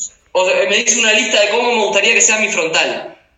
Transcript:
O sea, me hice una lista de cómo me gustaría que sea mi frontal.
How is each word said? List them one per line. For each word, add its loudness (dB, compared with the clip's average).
O 0
sea, 0
me 0
hice 0
una 2
lista 0
de 2
cómo 0
me 0
gustaría 2
que 2
sea 2
mi -2
frontal. -4